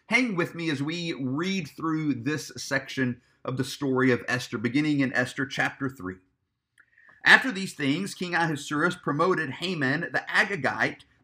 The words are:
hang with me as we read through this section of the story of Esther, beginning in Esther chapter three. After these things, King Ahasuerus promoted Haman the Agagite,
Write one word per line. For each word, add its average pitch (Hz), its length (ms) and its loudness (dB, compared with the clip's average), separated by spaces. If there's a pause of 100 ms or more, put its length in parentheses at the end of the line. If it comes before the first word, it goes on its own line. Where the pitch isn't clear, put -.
(100)
hang 226 260 2
with 165 180 0
me 165 140 -4
as 143 140 -2
we 165 320 -4
read 156 540 -2
through 156 480 -2
this 147 400 -4
section 127 680 -2 (200)
of 127 140 -6
the 127 80 -2
story 131 480 2
of 120 160 2
Esther, 123 300 -2
beginning 139 420 2
in 131 140 0
Esther 127 320 0
chapter 135 420 -4
three. 92 280 -8 (1080)
After 220 260 8
these 190 220 -4
things, 151 420 0
King 175 200 -4
Ahasuerus 160 600 0
promoted 156 560 2
Haman 156 600 -2
the - 160 -2
Agagite, 147 760 0 (200)